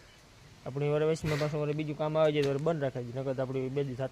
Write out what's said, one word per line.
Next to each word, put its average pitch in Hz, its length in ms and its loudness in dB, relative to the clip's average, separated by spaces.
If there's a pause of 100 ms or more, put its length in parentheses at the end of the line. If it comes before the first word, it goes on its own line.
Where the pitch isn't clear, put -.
(680)
આપણી 139 220 -2
વરે 151 160 2
વૈષ્ણવ 156 360 0
પાછું 151 200 0
વરે 147 120 0
બીજું 151 260 -4
કામ 156 200 0
આવી 156 140 6
જાય 147 100 4
તો 139 60 4
વરે 139 100 2
બંધ 156 240 0
રાખી 127 220 -2
દઈએ. 123 160 -6
નકર 135 140 -2
તો 131 80 -2
આપણે 131 260 -2
બે 143 160 -2
દિવસ 127 160 -6
હાથ 131 120 -2